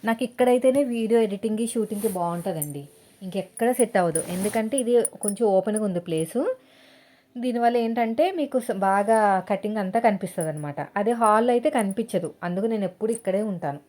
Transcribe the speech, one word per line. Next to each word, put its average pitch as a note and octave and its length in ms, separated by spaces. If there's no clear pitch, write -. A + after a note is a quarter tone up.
నాకు A3+ 200
ఇక్కడైతేనే B3+ 600
వీడియో A#3 360
ఎడిటింగ్‌కి, G#3+ 460
షూటింగ్‌కి G#3+ 420
బాగుంటుందండి, E3+ 760
ఇంకెక్కడ G3 500
సెట్ A#3+ 260
అవ్వదు. F3 320
ఎందుకంటే G#3 480
ఇది A#3+ 160
కొంచెం G3+ 300
ఓపెన్గా G#3 380
ఉంది F3 160
ప్లేసు, E3 400
దీనివల్ల A#3+ 420
ఏంటంటే A#3 540
మీకు D4 280
స-, A3+ 200
బాగా G3+ 380
కటింగ్ G#3 360
అంతా G3 220
కనిపిస్తుంది F#3+ 500
అనమాట. D3 300
అదే G#3 180
హాల్లో A3+ 400
అయితే A#3+ 160
కనిపించదు, G#3 600
అందుకు F3+ 240
నేను G#3+ 180
ఎప్పుడు G#3+ 260
ఇక్కడే G3+ 320
ఉంటాను. E3 460